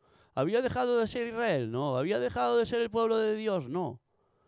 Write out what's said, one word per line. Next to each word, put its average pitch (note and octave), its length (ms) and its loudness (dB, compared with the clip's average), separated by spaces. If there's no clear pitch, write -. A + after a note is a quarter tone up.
¿Había G3 260 2
dejado B3 360 0
de A3 100 2
ser A#3+ 180 -4
Israel? G3+ 460 0
No. C3 260 0
¿Había F3+ 220 0
dejado B3 360 0
de A#3 80 4
ser A#3 160 -2
el A#3 100 -2
pueblo A3+ 280 2
de G#3+ 160 2
Dios? G3 340 -2
No. D#3 320 -4